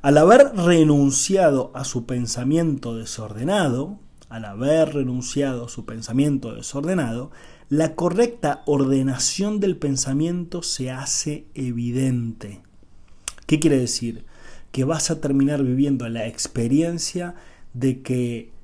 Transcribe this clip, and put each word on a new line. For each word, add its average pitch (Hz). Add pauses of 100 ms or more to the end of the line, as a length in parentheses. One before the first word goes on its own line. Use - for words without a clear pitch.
Al 143
haber 240
renunciado 156
a 127
su 120
pensamiento 127
desordenado, 131 (300)
al 113
haber 127
renunciado 127
a -
su -
pensamiento 120
desordenado, 139 (380)
la 156
correcta 160
ordenación 139
del 190
pensamiento 156
se -
hace 135
evidente. 120 (840)
¿Qué 156
quiere 147
decir? 117 (460)
Que 131
vas 151
a 165
terminar 139
viviendo 131
la 117
experiencia 160 (380)
de 127
que 120 (120)